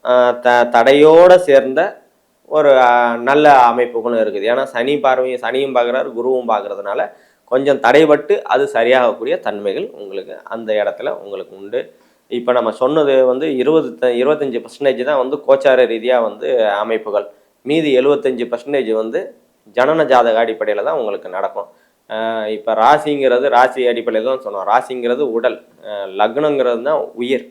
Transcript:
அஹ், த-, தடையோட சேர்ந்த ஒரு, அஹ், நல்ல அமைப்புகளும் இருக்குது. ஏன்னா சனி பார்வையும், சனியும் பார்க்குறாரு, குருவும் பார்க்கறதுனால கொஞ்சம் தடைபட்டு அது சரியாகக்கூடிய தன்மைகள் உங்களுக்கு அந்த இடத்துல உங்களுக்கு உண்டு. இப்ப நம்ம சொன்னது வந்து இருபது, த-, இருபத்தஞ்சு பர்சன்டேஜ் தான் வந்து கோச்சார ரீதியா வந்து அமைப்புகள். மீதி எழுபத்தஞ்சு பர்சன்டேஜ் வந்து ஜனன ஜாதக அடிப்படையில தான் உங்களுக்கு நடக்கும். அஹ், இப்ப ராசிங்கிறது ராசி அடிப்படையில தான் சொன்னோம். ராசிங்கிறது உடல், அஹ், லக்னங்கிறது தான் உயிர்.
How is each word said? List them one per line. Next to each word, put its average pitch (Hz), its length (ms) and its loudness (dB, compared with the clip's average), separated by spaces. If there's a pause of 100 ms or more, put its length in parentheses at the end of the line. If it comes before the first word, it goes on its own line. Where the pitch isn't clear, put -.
அஹ், 123 360 2
த-, 120 300 4
தடையோட 151 680 8
சேர்ந்த 135 440 2 (680)
ஒரு, 151 200 2 (100)
அஹ், 120 400 2
நல்ல 139 260 2 (160)
அமைப்புகளும் 120 580 0
இருக்குது. 101 260 -2
ஏன்னா 127 180 0
சனி 131 360 -4
பார்வையும், 127 400 0
சனியும் 127 340 -4
பார்க்குறாரு, 123 380 -2
குருவும் 123 360 -4
பார்க்கறதுனால 101 520 -4 (500)
கொஞ்சம் 135 300 0
தடைபட்டு 147 640 4
அது 135 240 -2
சரியாகக்கூடிய 123 760 0
தன்மைகள் 104 500 -6
உங்களுக்கு 95 540 -14
அந்த 113 280 -8
இடத்துல 107 440 -4
உங்களுக்கு 95 400 -14
உண்டு. 101 240 -8 (500)
இப்ப 120 220 -4
நம்ம 120 180 0
சொன்னது 135 560 2
வந்து 135 300 -2
இருபது, 139 380 0
த-, 123 200 -2
இருபத்தஞ்சு 135 460 -2
பர்சன்டேஜ் 131 440 -4
தான் 143 140 -2
வந்து 131 220 -2
கோச்சார 135 460 4
ரீதியா 117 360 0
வந்து - 260 -6 (260)
அமைப்புகள். 107 520 -4 (380)
மீதி 151 280 -2
எழுபத்தஞ்சு 131 520 0
பர்சன்டேஜ் 120 480 -4
வந்து 113 280 -4 (560)
ஜனன 151 280 2
ஜாதக 120 340 4
அடிப்படையில 107 460 -2
தான் 151 140 -4
உங்களுக்கு 101 300 -6
நடக்கும். 95 400 -8 (420)
அஹ், 110 380 -6
இப்ப 107 260 -4
ராசிங்கிறது 139 760 2
ராசி 123 380 2
அடிப்படையில 117 440 -2
தான் 131 140 -6
சொன்னோம். 101 220 -8
ராசிங்கிறது 123 640 -2
உடல், 117 260 -2 (280)
அஹ், 101 320 -10
லக்னங்கிறது 123 680 -2
தான் 147 180 -2 (140)
உயிர். 120 360 -4